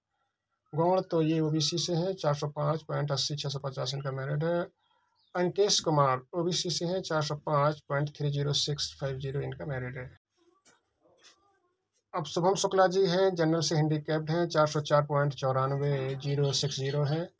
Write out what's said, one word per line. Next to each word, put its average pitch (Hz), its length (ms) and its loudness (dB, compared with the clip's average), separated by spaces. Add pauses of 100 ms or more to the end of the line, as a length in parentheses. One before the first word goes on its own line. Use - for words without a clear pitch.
(760)
गौड़, 175 240 2
तो 180 220 0
ये 160 180 2
ओबीसी 156 380 0
से 170 160 -2
हैं, 175 200 0
चार 151 220 0
सौ 147 120 -4
पाँच 147 360 -2
पॉइंट 143 280 -2
अस्सी 139 240 -2
छः 147 140 -4
सौ 135 100 -6
पचास 135 340 -6
इनका 139 180 -6
merit 139 320 -4
है। 175 200 0 (720)
अंकेश 180 440 2
कुमार 139 420 2 (120)
ओबीसी 175 360 -2
से 170 160 -4
हैं, 185 160 -2
चार 160 200 -2
सौ 151 140 -4
पाँच 147 440 0 (100)
पॉइंट 147 200 0
थ्री 147 220 -4
ज़ीरो 143 220 -2
सिक्स - 460 -4
फ़ाइव 135 200 -6
ज़ीरो 139 220 -6
इनका 131 240 -8
merit 127 320 -8
है। 127 200 -14 (2000)
अब 170 100 -2
शुभम 185 300 2
शुक्ला 185 320 4
जी 190 180 4
हैं, 185 300 4
जनरल 165 260 4
से 156 140 0
handicapped 156 560 0
हैं, 170 160 0
चार 156 200 2
सौ 151 120 -2
चार 147 260 2
पॉइंट 143 280 2
चौरानवे 135 840 0
ज़ीरो 143 360 0
सिक्स 143 240 -2
ज़ीरो 139 280 0
हैं। 160 260 0 (100)